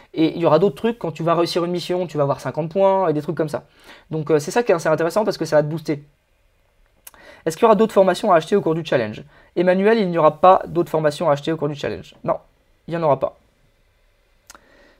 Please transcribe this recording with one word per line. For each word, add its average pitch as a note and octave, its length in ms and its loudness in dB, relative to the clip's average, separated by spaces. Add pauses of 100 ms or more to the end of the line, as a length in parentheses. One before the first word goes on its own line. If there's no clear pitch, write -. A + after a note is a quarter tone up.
(140)
Et D#3+ 220 0
il E3+ 40 -8
y E3 60 0
aura D#3 140 4
d'autres - 160 0
trucs. A3+ 240 -4
Quand E3 100 -6
tu D#3+ 140 -8
vas E3 100 2
réussir E3+ 300 -2
une F3 80 -4
mission, F3+ 340 -4
tu D3+ 100 -12
vas D3 60 0
avoir C#3 160 -2
cinquante D#3 320 -8
points F#3+ 380 2
et D#3 40 2
des D3 80 -4
trucs D#3 140 -6
comme D#3 140 -4
ça. - 160 -8 (480)
Donc, D#3 180 -4
euh, D#3 80 4
c'est C#3+ 140 -6
ça A#3+ 100 2
qui A#3+ 80 0
est F#3 60 4
assez E3 120 -2
intéressant E3 360 0
parce C#4 120 -2
que E3+ 80 -6
ça D#3 120 0
va D3+ 80 6
te - 20 -6
booster. D3+ 380 -6 (1400)
Est-ce D#3+ 120 -6
qu'il - 80 2
y - 20 6
aura A3+ 80 6
d'autres G#3+ 180 2
formations F#3+ 400 2
à E3+ 40 8
acheter D#3+ 180 0
au G3+ 60 2
cours D#3+ 160 -2
du F3 80 -6
challenge ? A2 400 -4 (320)
Emmanuel, F#3+ 420 2
il G3 100 0
n'y E3+ 80 -4
aura D3+ 240 4
pas F#3 280 6
d'autres E3 240 -4
formations D#3 360 0
à C#3+ 40 4
acheter C#3+ 180 -4
au D#3+ 60 -4
cours D3 120 -4
du D3+ 60 -8
challenge. G#2 480 -10
Non, - 140 -4 (500)
il D#3+ 60 -10
n'y E3+ 40 -4
en E3+ 60 -6
aura C#3 160 2
pas. - 180 -6 (1600)